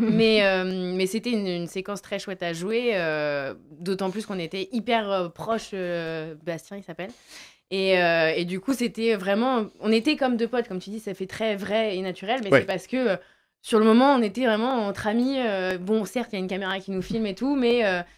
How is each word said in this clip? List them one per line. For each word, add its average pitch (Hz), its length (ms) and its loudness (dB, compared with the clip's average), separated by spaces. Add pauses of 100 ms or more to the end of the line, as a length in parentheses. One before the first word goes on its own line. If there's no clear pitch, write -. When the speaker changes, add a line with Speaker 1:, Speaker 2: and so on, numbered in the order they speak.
Speaker 1:
Mais, 220 440 6
euh, 185 520 0
mais 190 100 2
c'était 226 240 -4
une, 208 160 0
une 175 220 -4
séquence 196 340 -8
très 196 160 -6
chouette 185 240 -10
à 170 120 -2
jouer, 220 400 -2
euh, 151 600 -2 (240)
d'autant 190 320 -2
plus 208 160 -6
qu'on 190 120 -6
était 190 340 -6
hyper, 226 400 0
euh, 180 160 0
proches, 214 460 -6
euh, 165 600 -6 (100)
Bastien, 170 340 -8
il 196 40 -14
s'appelle. 180 280 -10 (600)
Et, 190 300 2
euh, 165 340 4
et 175 120 0
du 185 140 -4
coup, 269 120 0
c'était 226 420 0
vraiment, 214 520 2 (140)
on 214 120 2
était 226 240 4
comme 247 200 2
deux 226 120 0
potes, 233 180 0
comme 185 140 -6
tu 196 100 -12
dis, 214 100 -8
ça 196 140 -8
fait 190 120 -6
très 220 300 -2
vrai 202 400 -2
et 185 60 -2
naturel, 190 400 -4
mais 196 80 -6
Speaker 2:
Ouais. 135 100 6
Speaker 1:
c'est 185 60 -2
parce 190 200 -4
que, 247 100 -4 (140)
euh, 180 60 0 (440)
sur 220 200 2
le 220 40 6
moment, 247 300 6
on 240 80 4
était 226 240 -2
vraiment 226 400 0
entre 202 220 -4
amis. 247 320 2
Euh, 185 380 -2
bon, 208 260 0
certes, 233 280 -6
il 214 40 -4
y - 20 -2
a - 0 -
une 185 100 -2
caméra 190 300 -4
qui 190 140 -8
nous 185 100 -2
filme 220 240 -2
et 190 80 -4
tout, 277 220 0
mais, 240 280 4
euh, 185 160 2 (180)